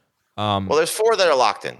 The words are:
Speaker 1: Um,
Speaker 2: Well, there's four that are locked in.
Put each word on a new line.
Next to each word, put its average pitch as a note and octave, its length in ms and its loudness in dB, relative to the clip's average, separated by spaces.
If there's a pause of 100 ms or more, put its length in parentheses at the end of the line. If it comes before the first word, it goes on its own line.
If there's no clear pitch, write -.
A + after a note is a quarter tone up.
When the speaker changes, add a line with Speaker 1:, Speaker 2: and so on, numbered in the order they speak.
(380)
Speaker 1:
Um, G2+ 300 -2
Speaker 2:
Well, C#3+ 100 0
there's E3 140 0
four A3 260 0
that F#3 100 4
are D3+ 80 2
locked A2+ 300 0
in. B1+ 140 -12